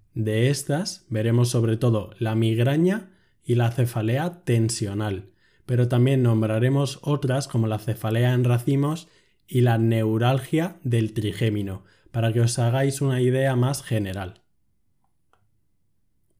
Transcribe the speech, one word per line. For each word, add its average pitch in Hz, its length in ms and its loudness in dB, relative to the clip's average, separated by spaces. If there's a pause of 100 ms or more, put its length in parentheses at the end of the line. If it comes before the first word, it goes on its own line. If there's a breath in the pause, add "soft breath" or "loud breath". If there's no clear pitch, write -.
(140)
De 110 340 0
estas, 143 600 -4
veremos 117 400 2
sobre 113 260 0
todo 110 420 0
la 110 160 -2
migraña 135 760 0 (340 soft breath)
y 120 120 0
la 117 140 2
cefalea 120 720 -2
tensional, 107 920 -2 (340 soft breath)
pero 123 200 2
también 123 360 2
nombraremos 120 800 0
otras 143 440 -2
como 113 200 -2
la 107 120 -2
cefalea 113 540 -2
en 123 120 2
racimos 139 640 0 (400 soft breath)
y 127 120 0
la 117 180 4
neuralgia 117 1040 0
del 117 300 0
trigémino, 101 720 -4 (260 soft breath)
para 113 220 0
que 117 80 0
os 117 180 0
hagáis 135 420 0
una 131 200 0
idea 131 340 2
más 123 300 0
general. 98 580 -4 (2000)